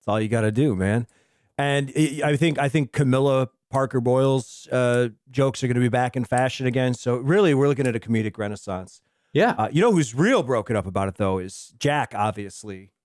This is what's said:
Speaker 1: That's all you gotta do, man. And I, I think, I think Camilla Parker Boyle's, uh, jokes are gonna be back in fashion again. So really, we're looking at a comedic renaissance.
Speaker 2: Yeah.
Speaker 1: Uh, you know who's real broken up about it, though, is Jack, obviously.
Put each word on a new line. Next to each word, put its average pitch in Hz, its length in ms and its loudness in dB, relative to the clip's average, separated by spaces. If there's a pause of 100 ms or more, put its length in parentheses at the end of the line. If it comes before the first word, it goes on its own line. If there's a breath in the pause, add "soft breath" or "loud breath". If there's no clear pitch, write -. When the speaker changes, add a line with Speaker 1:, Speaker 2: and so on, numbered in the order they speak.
Speaker 1:
That's - 80 -10
all 107 120 2
you 110 60 -2
gotta 110 240 0
do, 123 240 2
man. 104 320 0 (500)
And 143 380 -2
I, 147 300 0
I 147 100 2
think, 147 240 0
I 139 100 0
think 143 220 0
Camilla 131 580 2 (220)
Parker 135 300 0
Boyle's, 131 720 0
uh, 123 380 2 (220)
jokes 135 320 0
are 131 40 -2
gonna 120 120 0
be 123 100 2
back 123 260 0
in 127 100 -4
fashion 131 420 0
again. 127 260 0
So 120 220 -2
really, 156 380 2
we're 139 140 4
looking 135 200 0
at 117 80 -2
a 113 40 -2
comedic 110 380 -2
renaissance. 101 640 -8 (320)
Speaker 2:
Yeah. 208 240 4
Speaker 1:
Uh, 110 140 -2
you 151 100 2
know 233 100 4
who's 147 220 0
real 185 300 2
broken 120 320 -2
up 95 100 -2
about 98 220 -2
it, 95 80 -8
though, 95 240 -2
is - 400 -14
Jack, 143 360 -2
obviously. 101 760 -6 (140)